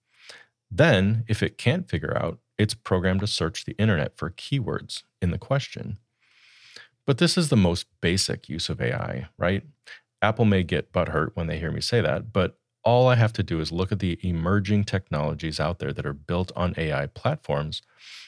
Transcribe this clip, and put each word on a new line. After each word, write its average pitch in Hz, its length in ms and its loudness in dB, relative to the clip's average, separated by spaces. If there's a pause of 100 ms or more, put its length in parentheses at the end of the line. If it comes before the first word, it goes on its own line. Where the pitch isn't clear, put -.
(720)
Then, 113 560 4
if - 160 0
it - 140 -2
can't 180 300 0
figure 76 300 -2
out, - 220 -4 (180)
it's 104 160 2
programmed 92 460 0
to 101 80 -2
search - 360 -2
the - 140 -10
internet 101 400 0
for 82 140 -6
keywords - 720 -6 (180)
in 90 100 2
the 85 60 -4
question. - 640 -6 (1080)
But 139 140 0
this 175 180 2
is 165 120 2
the 139 60 4
most 90 300 4 (160)
basic - 480 -2
use 80 180 -6
of 80 140 -6
A 62 120 -2
I, - 340 -6 (100)
right? 98 260 0 (580)
Apple 107 240 2
may 98 180 6
get 85 280 -2
butthurt 78 440 0
when 85 120 -2
they 78 120 -4
hear 80 120 -4
me 78 100 -4
say - 200 0
that, 87 320 -2
but 90 240 0 (260)
all 123 240 6
I 123 80 6
have 113 180 4
to 98 100 -2
do 85 160 -2
is 80 120 -4
look 87 200 -2
at 98 80 -2
the 87 220 -2
emerging 95 640 2
technologies 78 760 -4
out 78 200 -2
there 73 120 -4
that 76 140 -6
are 73 80 -4
built 87 420 -4
on 87 220 -2
A 80 160 -2
I 69 140 -2
platforms, 76 760 -4 (460)